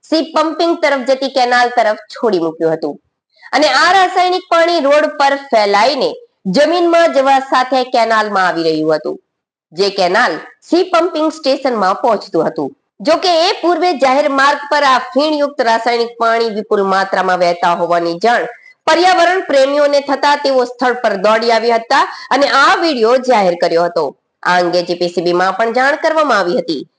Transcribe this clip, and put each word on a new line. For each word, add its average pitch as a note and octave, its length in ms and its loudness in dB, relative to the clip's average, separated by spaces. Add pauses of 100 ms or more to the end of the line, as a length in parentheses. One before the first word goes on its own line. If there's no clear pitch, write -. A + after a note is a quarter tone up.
સી D#4+ 240 -2
પમ્પિંગ D#4+ 520 -2
તરફ C#4 280 -2
જતી C4+ 260 -2
કેનાલ B3 380 2
તરફ A3 380 -2
છોડી G3+ 320 -2
મૂક્યું D#3+ 340 -2
હતું D#3 220 -6 (560)
અને D4 200 0
આ D#4 200 2
રાસાયણિક F4+ 540 0
પાણી E4+ 360 0
રોડ D4 300 2
પર C#4 320 0
ફેલાઈને G#3+ 680 2 (360)
જમીનમાં E4 680 2
જવા C4+ 280 2
સાથે C4 440 0
કેનાલમાં A3 600 0
આવી E3 200 -2
રહ્યું D#3+ 280 0
હતું, D3+ 240 -4 (560)
જે F#3+ 160 0
કેનાલ F#3+ 440 0 (260)
સી F4 240 0
પમ્પિંગ E4 480 0
સ્ટેશનમાં C4 640 -2
પહોંચતું G3 500 -2
હતું. D3+ 240 -6 (260)
જો C#4 200 0
કે, F4 240 -2
એ F#4 140 2
પૂર્વે E4+ 400 0
જાહેર C4+ 360 2
માર્ગ C#4 340 2
પર D4 200 0
આ C4 220 2
ફીણયુક્ત C#4+ 540 -2
રાસાયણિક A#3 560 0
પાણી A3+ 360 0
વિપુલ G#3 320 -2
માત્રામાં F#3 560 0
વહેતા F3 360 0
હોવાની E3+ 440 -2
જાણ G#3+ 260 2 (420)
પર્યાવરણ F4+ 560 2
પ્રેમીઓને C#4+ 580 2
થતા C#4 360 0
તેઓ C4+ 280 0
સ્થળ B3 300 -4
પર A3 220 -2
દોડી A3 340 0
આવ્યા A3+ 280 0
હતા C4+ 220 0 (260)
અને C#4 240 0
આ C#4+ 240 4
વીડિયો C4 420 0
જાહેર G#3+ 400 2
કર્યો E3+ 280 0
હતો. E3+ 200 -2 (380)
આ F3+ 120 0
અંગે F3+ 280 0
જી F3 120 -4
પી F3 140 -2
સી F3 120 -4
બી F3 120 0
માં F#3 200 0
પણ A3+ 200 -2
જાણ C4+ 240 0
કરવામાં D#4 420 0
આવી F3 180 -2
હતી. D#3+ 240 -6 (180)